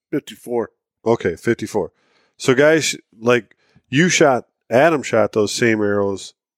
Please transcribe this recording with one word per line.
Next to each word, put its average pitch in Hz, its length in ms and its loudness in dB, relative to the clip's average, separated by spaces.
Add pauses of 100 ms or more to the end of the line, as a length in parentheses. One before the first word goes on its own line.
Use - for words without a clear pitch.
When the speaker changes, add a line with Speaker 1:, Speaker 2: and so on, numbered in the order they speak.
(120)
Speaker 1:
fifty-four. 120 600 -6 (340)
Speaker 2:
Okay, 107 300 0
fifty-four. 107 560 -4 (460)
So - 180 0
guys, 147 420 2 (200)
like, 117 380 0 (320)
you 160 220 2
shot, 139 380 2 (220)
Adam 139 340 2
shot 107 300 0
those 107 200 0
same 110 280 0
arrows 101 520 -4 (240)